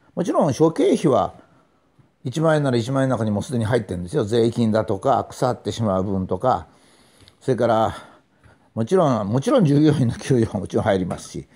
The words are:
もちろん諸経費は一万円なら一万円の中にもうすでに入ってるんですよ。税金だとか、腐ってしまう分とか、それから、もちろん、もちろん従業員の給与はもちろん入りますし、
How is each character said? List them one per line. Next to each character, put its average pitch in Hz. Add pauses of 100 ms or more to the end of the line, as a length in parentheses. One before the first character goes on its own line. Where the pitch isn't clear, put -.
(140)
も 180
ち 214
ろ 294
ん 139
諸 160
経 339
費 196
は 101 (920)
一 139
万 160
円 147
な 139
ら 120
一 117
万 135
円 131
の 123
中 110
に 110
も 104
う -
す -
で 127
に 113
入 120
っ -
て 98
る 87
ん -
で 87
す -
よ。 135
税 113
金 113
だ 107
と 101
か、 117
腐 -
っ 120
て -
し 117
ま 98
う 95
分 95
と 92
か、 110 (760)
そ -
れ 123
か 120
ら、 110 (800)
も 113
ち 113
ろ 139
ん、 95
も 117
ち 139
ろ 269
ん 175
従 143
業 151
員 123
の 110
給 127
与 107
は 101
も 90
ち -
ろ 107
ん -
入 101
り 90
ま 87
す -
し、 -